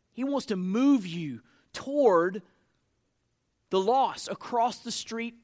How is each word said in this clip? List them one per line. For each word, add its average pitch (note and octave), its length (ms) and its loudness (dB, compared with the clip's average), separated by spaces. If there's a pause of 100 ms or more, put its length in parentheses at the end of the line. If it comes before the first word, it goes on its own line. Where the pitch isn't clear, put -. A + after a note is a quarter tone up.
(120)
He A#3+ 120 -6
wants C#4 220 -2
to G3+ 100 -2
move G#3+ 500 2
you D#3+ 360 -8 (300)
toward G3+ 720 2 (1300)
the F#3+ 100 2
lost A3 480 0
across A3+ 520 -4
the A#3 100 -12
street A3+ 540 -8